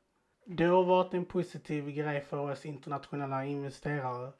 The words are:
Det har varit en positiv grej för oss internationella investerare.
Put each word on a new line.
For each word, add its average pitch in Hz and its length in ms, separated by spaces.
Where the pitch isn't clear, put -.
Det 165 200
har 180 200
varit 185 300
en 180 100
positiv 151 640
grej 147 300
för 143 180
oss 135 160
internationella 139 800
investerare. 139 960